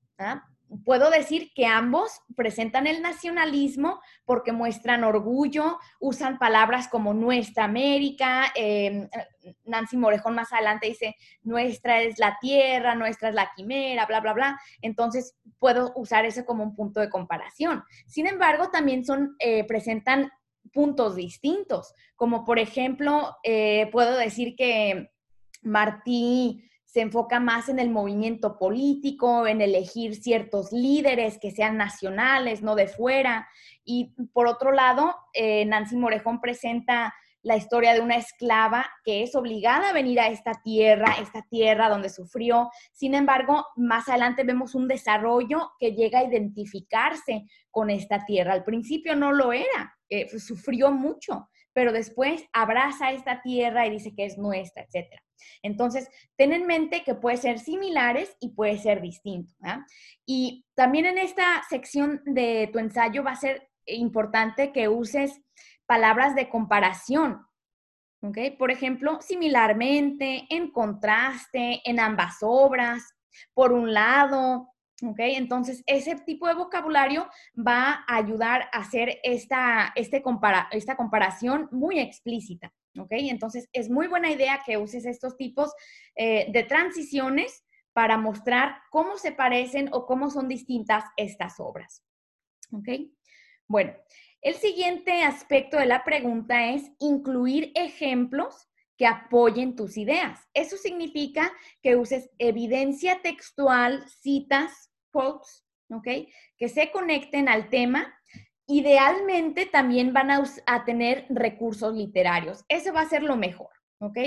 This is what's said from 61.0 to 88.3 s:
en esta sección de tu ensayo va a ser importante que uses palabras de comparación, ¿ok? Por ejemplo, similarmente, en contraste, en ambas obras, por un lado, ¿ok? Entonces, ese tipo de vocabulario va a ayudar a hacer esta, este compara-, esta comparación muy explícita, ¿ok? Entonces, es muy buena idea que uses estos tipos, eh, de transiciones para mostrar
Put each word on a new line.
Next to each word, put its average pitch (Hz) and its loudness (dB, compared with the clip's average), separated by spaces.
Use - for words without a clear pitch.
en 359 0
esta 370 0
sección 285 -4
de 233 0
tu 226 -2
ensayo 226 -2
va 262 -2
a 254 -10
ser 269 -4
importante 226 -2
que 226 0
uses 254 -2
palabras 233 4
de 254 -2
comparación, 220 0
¿ok? 208 -8
Por 254 0
ejemplo, 262 -2
similarmente, 277 2
en 330 -4
contraste, 240 -2
en 240 -2
ambas 208 0
obras, 240 2
por 254 6
un 233 2
lado, 254 2
¿ok? 214 -8
Entonces, 254 -2
ese 277 0
tipo 330 -6
de 339 2
vocabulario 320 0
va 247 0
a 240 -2
ayudar 226 -2
a 240 -4
hacer 233 -4
esta, 240 0
este 269 -2
compara-, 208 2
esta 214 -6
comparación 233 -2
muy 302 -2
explícita, 226 -8
¿ok? 185 -12
Entonces, 240 -6
es 233 -6
muy 294 0
buena 339 0
idea 269 0
que 220 -2
uses 214 -8
estos 247 -8
tipos, 285 -4
eh, 220 0
de 233 2
transiciones 302 -2
para 220 4
mostrar 240 -2